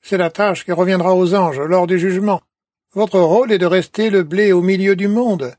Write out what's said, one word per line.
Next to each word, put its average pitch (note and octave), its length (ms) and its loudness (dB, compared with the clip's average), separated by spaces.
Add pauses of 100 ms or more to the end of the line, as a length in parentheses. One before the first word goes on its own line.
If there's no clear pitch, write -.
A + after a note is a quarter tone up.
C'est - 160 -4
la E3+ 120 0
tâche G3 340 -2
qui F#3 80 -8
reviendra F#3 440 0
aux F3+ 180 2
anges E3+ 260 0
lors F3 260 0
du F3+ 140 0
jugement. F#3+ 420 -2 (520)
Votre G3 260 0
rôle G#3+ 320 2
est G3+ 60 2
de F3+ 80 0
rester F#3 440 -2
le G3 140 0
blé F#3+ 300 0
au F3 80 2
milieu F#3+ 340 0
du G3 120 -4
monde G3+ 520 -2